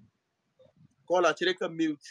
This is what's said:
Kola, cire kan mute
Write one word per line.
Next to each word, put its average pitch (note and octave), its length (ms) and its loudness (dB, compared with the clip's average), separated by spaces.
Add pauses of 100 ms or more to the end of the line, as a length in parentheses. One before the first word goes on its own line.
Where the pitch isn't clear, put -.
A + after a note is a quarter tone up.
(1040)
Kola, F3 300 2
cire F3+ 180 -2
kan F3+ 180 -6
mute D#3+ 400 -2